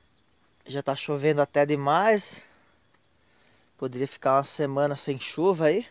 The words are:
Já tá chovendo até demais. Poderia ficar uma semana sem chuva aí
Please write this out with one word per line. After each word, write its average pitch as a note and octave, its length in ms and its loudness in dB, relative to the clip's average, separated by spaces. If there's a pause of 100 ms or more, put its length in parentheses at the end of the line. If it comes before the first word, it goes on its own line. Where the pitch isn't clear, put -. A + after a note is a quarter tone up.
(640)
Já C#3 200 -8
tá C#3 100 -2
chovendo D3 480 0
até C#3+ 240 2
demais. D#3 800 0 (1300)
Poderia B2+ 300 -6
ficar C3+ 300 0
uma C#3 80 2
semana C#3+ 520 -2
sem C3+ 220 -6
chuva E3 480 0
aí F#3 240 2